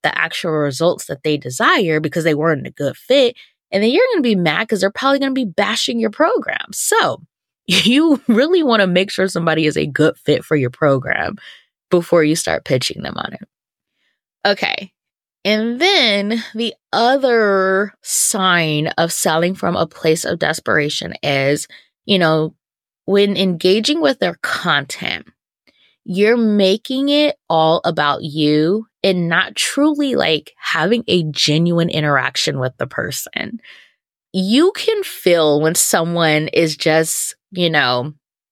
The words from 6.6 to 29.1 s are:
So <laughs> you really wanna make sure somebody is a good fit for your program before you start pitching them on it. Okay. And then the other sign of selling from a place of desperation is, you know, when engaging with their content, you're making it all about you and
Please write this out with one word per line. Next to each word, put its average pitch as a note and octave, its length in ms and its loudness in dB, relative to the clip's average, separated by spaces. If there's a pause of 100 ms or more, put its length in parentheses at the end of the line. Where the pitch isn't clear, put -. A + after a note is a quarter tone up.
So - 500 -2 (220)
<laughs> - 220 -20
you B3+ 600 2
really D4+ 360 4
wanna A3+ 240 2
make F#3 240 2
sure F#3+ 180 -2
somebody D#3+ 380 0
is D3+ 100 0
a D3+ 100 0
good D3+ 300 0
fit - 300 0
for D#3+ 100 0
your C3 140 0
program C#3 640 -2 (540)
before F3 340 2
you D3+ 120 2
start - 280 -4
pitching - 380 -2
them - 160 -10
on - 160 -8
it. - 140 -20 (960)
Okay. - 460 -2 (520)
And A3 360 -2
then A3+ 640 0 (120)
the A3 200 -6 (180)
other G#3 1080 2
sign E3+ 840 0 (100)
of E3+ 140 0
selling F3 420 0
from F3+ 220 -4
a E3+ 100 0
place D#3+ 380 -2
of F3 140 -4
desperation D3+ 840 -2
is, C#3 440 0 (380)
you G3+ 140 0
know, D#3+ 360 2 (520)
when G3+ 300 2
engaging F#3+ 640 2
with C#4 200 0
their F3 220 -2
content, - 840 -4 (800)
you're G3+ 320 2
making A3 720 0
it D4 280 2 (120)
all D#3+ 360 4
about D3 380 0
you D#3 640 0 (160)
and F3+ 260 0